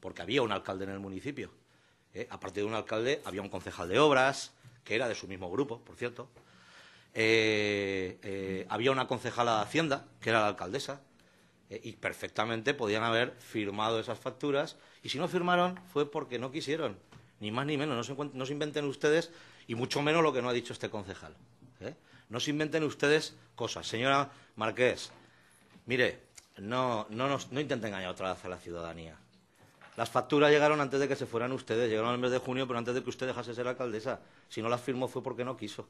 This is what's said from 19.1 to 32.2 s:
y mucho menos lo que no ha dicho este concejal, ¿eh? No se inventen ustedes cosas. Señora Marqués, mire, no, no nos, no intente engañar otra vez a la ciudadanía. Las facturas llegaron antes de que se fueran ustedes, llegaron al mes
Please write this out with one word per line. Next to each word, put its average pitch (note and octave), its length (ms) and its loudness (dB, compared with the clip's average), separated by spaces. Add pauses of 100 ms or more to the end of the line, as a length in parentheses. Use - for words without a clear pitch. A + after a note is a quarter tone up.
y A#2 80 -4
mucho C3 280 0
menos D#3 200 4
lo D3+ 100 6
que B2+ 100 0
no B2 80 0
ha - 20 0
dicho B2 220 -2
este A#2 160 -6
concejal, F#2 440 -10 (460)
¿eh? A2+ 140 -10 (340)
No A2+ 120 -4
se C#3+ 100 -2
inventen D#3 340 0
ustedes D3 500 2 (200)
cosas. G2 320 -6
Señora C3+ 440 2 (260)
Marqués, A2 540 0 (760)
mire, A#2+ 340 2 (380)
no, A2+ 520 0
no A#2+ 180 -2
nos, C3+ 240 -2
no C3 80 -2
intente B2+ 260 -2
engañar F#2+ 240 -4
otra F#2 220 -4
vez F2+ 120 -8
a F#2+ 40 -8
la F2+ 100 -6
ciudadanía. E2+ 580 -10 (800)
Las A#2 140 -2
facturas D3 400 6
llegaron D3+ 300 8
antes C#3 180 0
de C#3 80 4
que C3+ 100 0
se C3 100 -6
fueran A#2 260 -2
ustedes, A#2+ 360 0
llegaron A2 220 2
al B2 80 0
mes B2 140 2